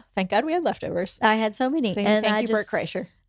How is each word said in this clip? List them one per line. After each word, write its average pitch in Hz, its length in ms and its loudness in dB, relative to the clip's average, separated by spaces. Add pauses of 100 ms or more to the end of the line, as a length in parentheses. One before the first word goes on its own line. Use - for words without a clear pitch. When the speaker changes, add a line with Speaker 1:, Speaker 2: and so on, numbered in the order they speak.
(140)
Speaker 1:
Thank 190 180 -2
God 220 140 2
we 320 80 -2
had 349 100 0
leftovers. 185 580 -4
Speaker 2:
I 220 140 4
had 220 200 -2
so 254 140 0
many. 262 240 0
Speaker 1:
Say 202 120 -2
Speaker 2:
And 214 200 4
Speaker 1:
thank 214 100 2
Speaker 2:
I 214 60 0
Speaker 1:
you, 233 60 -2
Speaker 2:
just, 214 220 0
Speaker 1:
Bert 180 120 -2
Kreischer. 180 260 -6 (220)